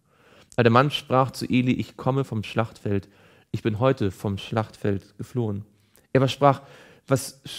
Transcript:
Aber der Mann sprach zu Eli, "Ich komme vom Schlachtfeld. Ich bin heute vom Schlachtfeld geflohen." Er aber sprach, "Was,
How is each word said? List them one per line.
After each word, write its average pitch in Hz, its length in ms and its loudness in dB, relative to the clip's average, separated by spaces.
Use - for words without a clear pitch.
Aber 123 80 0
der 117 100 6
Mann 135 180 6
sprach 127 420 0
zu - 120 -10
Eli, 127 280 2
"Ich - 240 -4
komme 135 280 -2
vom 110 200 -6
Schlachtfeld. 104 640 -4
Ich - 120 -8
bin 107 180 -2
heute 127 300 0
vom 98 280 -6
Schlachtfeld - 800 -6
geflohen." 107 460 -6
Er 135 80 4
aber 135 80 2
sprach, 135 340 2
"Was, - 360 -4